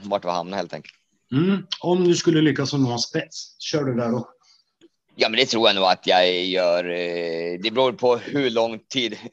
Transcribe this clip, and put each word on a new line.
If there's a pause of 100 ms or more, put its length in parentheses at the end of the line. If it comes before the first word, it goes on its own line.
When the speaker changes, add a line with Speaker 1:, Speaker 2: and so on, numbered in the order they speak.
Speaker 1:
vart
vi
hamnar,
helt
enkelt. (380)
Speaker 2:
Mm. (140)
Om
du
skulle
lyckas
nå
spets,
kör
du
där
då? (840)
Speaker 1:
Ja,
men
det
tror
jag
nog
att
jag
gör.
Eh,
det
beror
på
hur
lång
tid, (140)